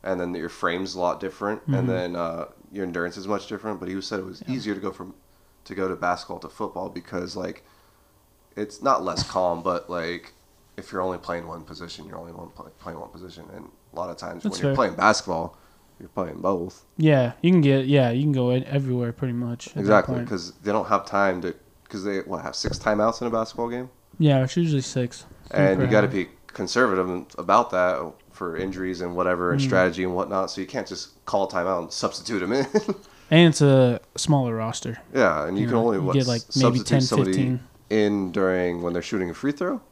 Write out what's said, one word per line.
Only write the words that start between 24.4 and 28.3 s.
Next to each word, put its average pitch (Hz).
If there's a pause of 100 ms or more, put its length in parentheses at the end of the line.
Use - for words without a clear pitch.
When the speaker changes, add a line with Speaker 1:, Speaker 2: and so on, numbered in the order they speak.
Speaker 2:
it's -
usually 156
six. - (260)
Three -
Speaker 1:
And 95
Speaker 2:
per -
Speaker 1:
you -
gotta 104
Speaker 2:
half. 131
Speaker 1:
be 92 (200)
conservative 92 (120)
about 95
that 90 (200)